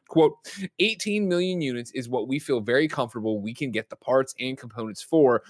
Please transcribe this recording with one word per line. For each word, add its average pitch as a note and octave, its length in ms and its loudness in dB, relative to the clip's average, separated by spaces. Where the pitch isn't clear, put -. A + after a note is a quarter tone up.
Quote, D#3 300 4
"Eighteen G#3 480 0
million F3+ 320 0
units B2 320 -6
is B2 160 -8
what A#2+ 220 -2
we C#3 100 -2
feel C3 220 -2
very B2+ 260 2
comfortable A2 540 -2
we G#2+ 120 -6
can C3 180 -6
get G#2+ 180 -4
the - 80 -14
parts C3 420 0
and C3 180 -6
components A2+ 440 -10
for C3+ 480 6